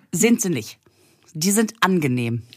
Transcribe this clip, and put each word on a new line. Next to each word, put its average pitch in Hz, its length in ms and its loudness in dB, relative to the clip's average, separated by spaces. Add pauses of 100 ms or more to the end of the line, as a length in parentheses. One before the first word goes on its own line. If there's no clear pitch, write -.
(140)
Sind 220 260 4
sie - 100 -2
nicht. 131 280 -6 (560)
Die 165 180 -2
sind 220 300 0
angenehm. 123 640 0 (140)